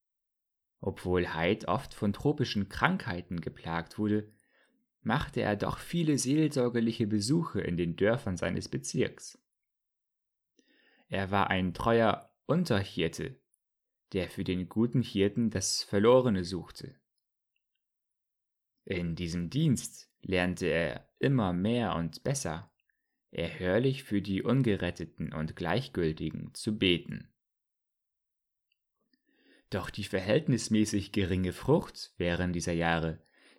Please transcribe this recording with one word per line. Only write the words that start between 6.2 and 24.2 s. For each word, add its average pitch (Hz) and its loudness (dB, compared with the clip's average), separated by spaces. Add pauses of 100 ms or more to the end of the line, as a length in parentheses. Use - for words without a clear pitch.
Besuche 107 0
in 85 -2
den 85 0
Dörfern 101 2
seines 90 -2
Bezirks. - -4 (1700)
Er 95 -2
war 98 4
ein 92 2
treuer 117 2 (180)
Unterhirte, 98 -2 (760)
der 90 -2
für - -6
den 90 -2
guten 120 2
Hirten 101 2
das - -2
Verlorene 110 6
suchte. 90 -8 (1900)
In 87 -4
diesem 87 -4
Dienst - 0 (120)
lernte 90 0
er 78 0 (120)
immer 120 2
mehr 101 0
und 82 -4
besser, 98 -4 (580)
erhörlich 98 0
für 101 0